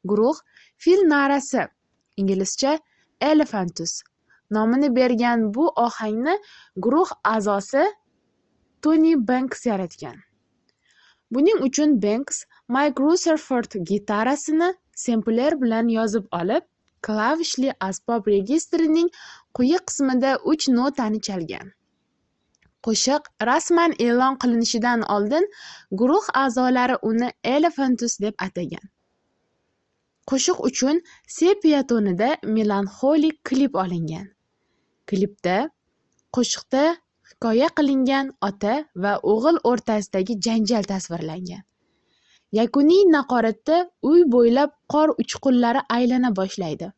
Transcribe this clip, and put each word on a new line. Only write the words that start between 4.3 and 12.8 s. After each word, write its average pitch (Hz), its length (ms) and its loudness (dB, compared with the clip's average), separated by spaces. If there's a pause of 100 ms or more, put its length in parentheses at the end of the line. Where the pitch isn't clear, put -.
nomini 240 400 2
bergan 240 440 2 (160)
bu 285 100 2 (200)
ohangni 226 480 -4 (500)
guruh 277 260 2 (240)
a'zosi 208 500 0 (1000)
Tony 320 320 4 (140)
Banks 254 380 -4
yaratgan. 190 520 -6 (1160)
Buning 320 340 4
uchun 294 220 2 (140)
Banks 214 340 -2 (380)
Mike 277 280 0